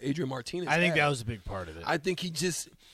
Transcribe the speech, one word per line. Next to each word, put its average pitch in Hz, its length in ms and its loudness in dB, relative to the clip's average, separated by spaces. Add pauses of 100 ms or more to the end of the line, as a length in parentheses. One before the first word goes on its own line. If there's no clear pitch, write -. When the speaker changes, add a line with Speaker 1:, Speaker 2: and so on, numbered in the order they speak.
Speaker 1:
Adrian 143 260 0
Martinez 131 400 -4
Speaker 2:
I 147 80 4
think 170 180 4
Speaker 1:
had. 151 100 6
Speaker 2:
that 147 40 6
was 139 140 2
a - 20 -10
big 107 200 -4
part 92 240 -6
of 80 80 -10
it. 82 100 -10
Speaker 1:
I 165 100 2
think 170 240 0
he 180 100 -4
just, 160 380 -2 (260)